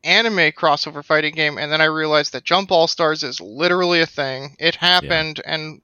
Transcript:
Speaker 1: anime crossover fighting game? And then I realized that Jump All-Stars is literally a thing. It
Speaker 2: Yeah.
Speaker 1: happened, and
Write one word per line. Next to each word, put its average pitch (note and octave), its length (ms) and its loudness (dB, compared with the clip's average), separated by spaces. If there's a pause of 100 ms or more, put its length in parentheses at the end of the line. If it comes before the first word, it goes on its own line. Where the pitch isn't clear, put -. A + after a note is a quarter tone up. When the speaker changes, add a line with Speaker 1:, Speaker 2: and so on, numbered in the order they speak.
Speaker 1:
anime F#3+ 480 2
crossover D3 520 -2
fighting D#3 300 0
game? D3+ 240 -2
And D3 140 -4
then D#3 80 2
I D#3+ 40 6
realized D#3 500 0
that B2+ 100 -8
Jump F#3+ 280 0
All-Stars D#3+ 500 2
is B2 180 -8
literally F3 600 0
a D#3+ 40 2
thing. C#3 520 -6
It E3 240 0
Speaker 2:
Yeah. F3 60 2
Speaker 1:
happened, D#3+ 580 0
and D#3 380 -8